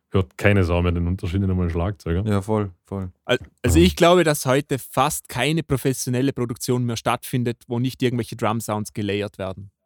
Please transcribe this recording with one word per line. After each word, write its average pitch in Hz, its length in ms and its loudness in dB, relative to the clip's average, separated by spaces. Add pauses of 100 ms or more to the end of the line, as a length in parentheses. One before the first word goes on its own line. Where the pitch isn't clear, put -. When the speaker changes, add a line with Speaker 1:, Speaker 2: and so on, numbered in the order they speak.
(120)
Speaker 1:
hört - 260 -2
keine 101 260 4
Sau 87 200 2
mehr 87 80 2
den 85 160 0
Unterschied 92 340 -2
in 98 80 0
einem 92 200 0
Schlagzeuger. 87 600 -2
Speaker 2:
Ja, 101 140 2
voll, 104 280 -2 (140)
voll. 95 260 -8 (140)
Speaker 3:
Al-, 127 140 0 (240)
also 127 160 4
Speaker 1:
Ja. 175 60 8
Speaker 3:
ich 180 100 2
glaube, 175 280 6
dass 151 220 0
heute 139 320 0
fast - 520 -2
keine 147 340 0
professionelle 131 680 -2
Produktion 123 540 -2
mehr 117 120 -4
stattfindet, 120 680 -4
wo 120 120 -4
nicht 127 240 -4
irgendwelche 120 320 -2
Drum-Sounds 110 580 -4
gelayert 101 460 -4
werden. 95 320 -10 (140)